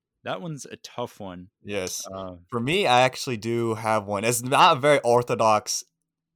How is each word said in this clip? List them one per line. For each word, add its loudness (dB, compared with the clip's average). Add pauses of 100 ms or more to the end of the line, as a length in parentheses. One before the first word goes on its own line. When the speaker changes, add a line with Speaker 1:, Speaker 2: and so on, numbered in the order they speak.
(220)
Speaker 1:
That -8
one's -10
a -16
tough -12
one. -14 (120)
Speaker 2:
Yes. -6
Speaker 1:
Um, -12
Speaker 2:
For -4
me, 0
I 6
actually -2
do -2
have -2
one. -2
It's 0
not 4
a -6
very 4
orthodox, 2 (520)